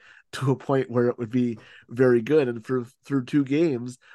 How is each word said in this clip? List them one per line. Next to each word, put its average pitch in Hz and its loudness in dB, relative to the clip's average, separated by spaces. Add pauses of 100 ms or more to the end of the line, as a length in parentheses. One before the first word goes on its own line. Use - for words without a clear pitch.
(320)
to 135 -2
a 127 2
point 135 -2
where 120 2
it 120 -4
would 117 -8
be 120 -2 (300)
very 123 4
good. 131 2
And 117 -8
for, 127 -4 (200)
through 139 -2
two 143 0
games, 131 -2 (160)